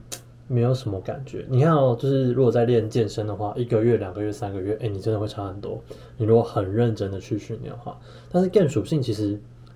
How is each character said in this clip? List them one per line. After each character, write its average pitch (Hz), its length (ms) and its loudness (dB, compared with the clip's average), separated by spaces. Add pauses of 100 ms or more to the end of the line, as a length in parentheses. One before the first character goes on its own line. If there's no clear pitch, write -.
(480)
没 120 140 2
有 123 120 2
什 123 160 -4
么 95 120 -4
感 135 240 -10
觉？ - 220 -10
你 131 160 4
看 165 100 4
哦， 131 260 4
就 135 100 -2
是 135 240 2
如 131 100 4
果 117 80 6
在 117 140 2
练 113 240 2
健 110 180 2
身 107 180 -6
的 107 80 -6
话， 101 220 -6
一 123 100 -2
个 113 180 2
月、 117 140 4
两 95 160 -6
个 101 80 -8
月、 107 100 -2
三 101 200 -8
个 98 80 -6
月， 101 220 -4
诶， 120 80 -4
你 101 100 -6
真 110 140 -2
的 104 60 -2
会 104 80 -2
差 101 200 -8
很 95 140 -12
多。 - 200 -8 (360)
你 110 80 0
如 113 100 8
果 117 80 8
很 98 280 -2
认 113 240 2
真 101 140 -4
的 98 100 -6
去 104 200 -6
训 - 220 -10
练 - 100 -12
的 - 80 -14
话， - 180 -12 (340)
但 180 120 4
是 185 60 0
game 185 200 4
属 - 160 0
性 151 160 0
其 120 120 -2
实 104 260 -2 (360)